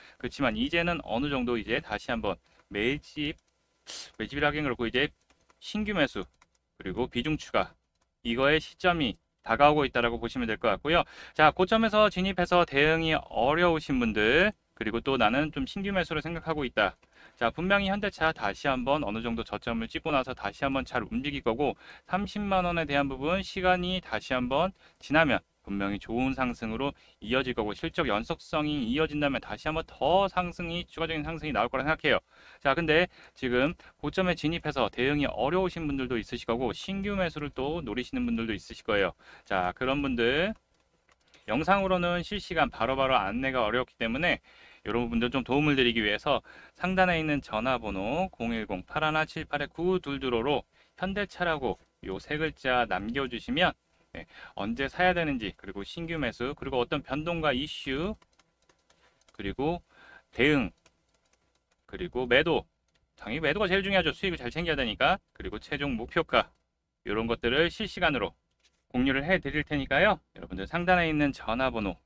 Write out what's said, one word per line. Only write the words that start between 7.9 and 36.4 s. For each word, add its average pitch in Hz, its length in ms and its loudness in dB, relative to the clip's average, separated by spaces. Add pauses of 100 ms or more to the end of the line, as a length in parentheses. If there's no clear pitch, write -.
이거의 135 380 2
시점이 160 580 0 (240)
다가오고 143 440 6
있다라고 117 340 2
보시면 117 260 -2
될 110 120 0
것 117 100 2
같고요. 143 340 2 (320)
자, 156 160 8
고점에서 214 580 4
진입해서 180 560 2
대응이 160 500 4
어려우신 151 840 2
분들, 120 540 4 (220)
그리고 110 260 -2
또 135 160 0
나는 127 340 4
좀 135 160 -4
신규 202 240 -6
매수를 170 320 -2
생각하고 160 420 -4
있다. 107 320 2 (380)
자, 117 160 2
분명히 196 380 2
현대차 196 420 0
다시 104 380 -2
한번 135 340 2
어느 110 200 -4
정도 117 200 -2
저점을 113 460 -4
찍고 156 240 -4
나서 131 220 0
다시 - 280 -8
한번 135 220 0
잘 120 260 -4
움직일 135 320 -4
거고, 120 340 0 (300)
삼십만 196 580 -2
원에 170 200 0
대한 143 240 0
부분 151 340 -2
시간이 185 640 0
다시 - 280 -4
한번 135 400 0 (280)
지나면 143 400 4 (240)
분명히 98 340 -4
좋은 127 340 -2
상승으로 123 600 -4 (260)
이어질 127 320 -2
거고 107 220 -2
실적 160 340 -4
연속성이 147 760 -2
이어진다면 147 580 0
다시 110 260 -8
한번 160 180 -4
더 180 400 2
상승이, 175 600 -4
추가적인 160 360 -4
상승이 151 300 -6
나올 113 160 2
거라 131 160 -2
생각해요. 147 340 2 (420)
자, 135 140 2
근데 165 320 4 (280)
지금 127 400 0 (240)
고점에 185 360 0
진입해서 151 540 0
대응이 139 380 0
어려우신 170 600 0
분들도 131 300 -2
있으실 113 300 -6